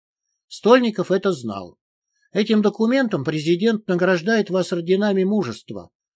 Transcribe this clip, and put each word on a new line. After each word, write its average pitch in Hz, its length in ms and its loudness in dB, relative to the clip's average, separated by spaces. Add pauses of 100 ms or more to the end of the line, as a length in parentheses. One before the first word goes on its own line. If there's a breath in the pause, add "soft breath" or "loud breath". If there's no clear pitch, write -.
(480)
Стольников 226 640 2
это 190 220 2
знал. 101 440 -10 (540)
Этим 214 300 2
документом 220 640 0
президент 170 640 0
награждает 185 600 0
вас 180 220 -2
орденами 190 520 0
мужества. 120 640 -4 (260)